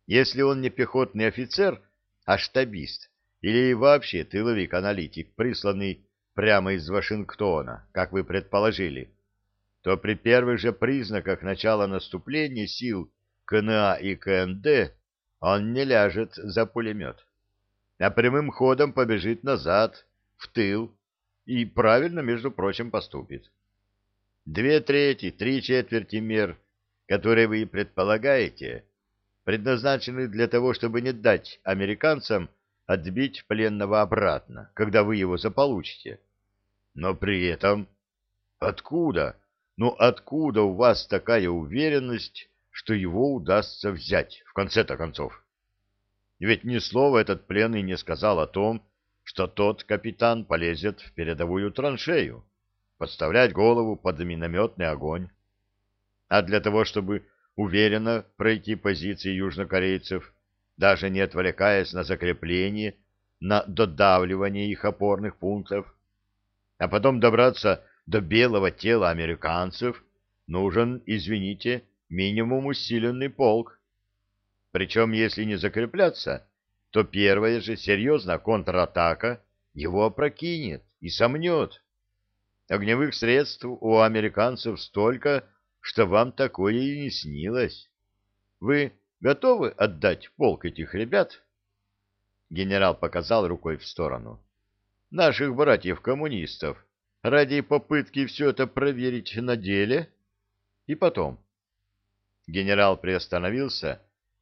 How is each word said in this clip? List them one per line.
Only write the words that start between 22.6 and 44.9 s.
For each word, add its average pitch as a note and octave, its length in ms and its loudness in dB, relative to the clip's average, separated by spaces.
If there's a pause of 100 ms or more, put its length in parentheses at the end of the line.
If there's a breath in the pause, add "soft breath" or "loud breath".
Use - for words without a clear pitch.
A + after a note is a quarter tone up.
поступит. C#2+ 600 -10 (920)
Две B2 340 2
трети, C#3+ 520 0
три B2 300 -4
четверти A#2 540 -2
мер, A2 420 -2 (520)
которые A2 380 4
вы A2 180 -2
предполагаете, G#2 1200 -2 (580)
предназначены B2 840 -2
для A2+ 180 0
того, A#2+ 260 2
чтобы A#2+ 280 -4
не B2+ 100 -2
дать A2 520 0
американцам G2 840 -2 (360)
отбить F#2+ 600 -4
пленного G#2+ 540 0
обратно, G2 720 -2
когда G#2 300 2
вы G#2+ 120 0
его F#2 220 0
заполучите. G#2+ 840 -4 (760)
Но F2+ 220 -4
при F#2 300 -2
этом... G2 420 0 (720)
Откуда, G2+ 800 -4 (400)
ну A#2+ 120 2
откуда B2 720 2
у G2 120 2
вас A2+ 340 2
такая G2+ 420 0
уверенность, A#2+ 1000 -4 (220)
что - 220 -6
его G2+ 400 0
удастся G2 580 -2
взять, E2+ 540 -4
в - 80 -20
конце-то F#2+ 440 -2